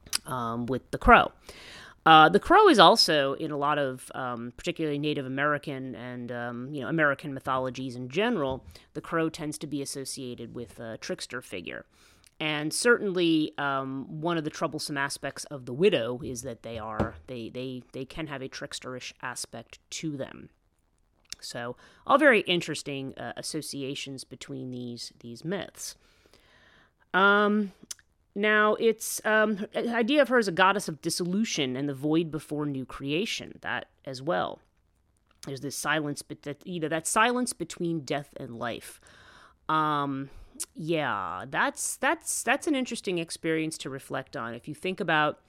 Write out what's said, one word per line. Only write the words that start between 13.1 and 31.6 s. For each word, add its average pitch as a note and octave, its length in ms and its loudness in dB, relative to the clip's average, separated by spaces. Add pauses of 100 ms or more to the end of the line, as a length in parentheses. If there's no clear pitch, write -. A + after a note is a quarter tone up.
um, C3+ 640 -4
one E3+ 180 0
of D3+ 60 -2
the D3 60 -4
troublesome D3+ 460 -4
aspects C#3 500 -4
of C3 200 -12
the B2+ 60 -8
widow B2 500 2
is A#2+ 200 -8
that B2 200 -10
they A#2 160 -10
are, A2 380 -4 (100)
they, A#2 220 -10
they, B2+ 340 -10 (100)
they C3+ 120 -10
can D#3 240 -8
have C#3+ 120 -6
a C3+ 80 -8
tricksterish - 720 -12
aspect - 600 -12 (100)
to D#3 260 -6
them. - 340 -10 (920)
So, B2 360 -8 (300)
all C#4 120 6
very B3+ 240 6
interesting, C#3+ 760 -4
uh, A#2+ 180 -8
associations C#3 840 -8
between C3 480 -12
these, B2 480 -10
these A#2 260 -14
myths. - 520 -8 (1160)
Um, G3+ 600 4 (640)
now, G#3+ 380 4
it's, - 500 0
um, G#3+ 480 2
the A#3 240 -2
idea A#3+ 240 4
of B3 80 4
her B3 80 2
as A3+ 100 4
a F#3+ 60 0
goddess F#3+ 360 4
of D#3+ 120 -8
dissolution E3+ 760 -2